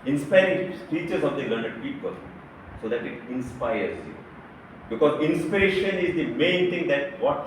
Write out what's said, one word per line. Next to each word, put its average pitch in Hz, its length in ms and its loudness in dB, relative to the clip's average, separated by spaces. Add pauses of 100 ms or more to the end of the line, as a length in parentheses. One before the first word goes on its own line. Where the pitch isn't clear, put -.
(100)
inspiring 185 500 4 (220)
speeches 165 460 -2
of - 100 0
the 139 140 -2
learned 113 340 -2
people, - 280 -6 (680)
so 113 120 -6
that 92 180 0
it - 60 -8 (200)
inspires 113 600 -2 (120)
you. - 60 -12 (760)
Because 143 240 6 (140)
inspiration 190 680 2 (100)
is 151 160 2
the 131 60 0 (160)
main 180 280 4
thing 170 220 -2
that 185 120 2 (200)
what - 220 2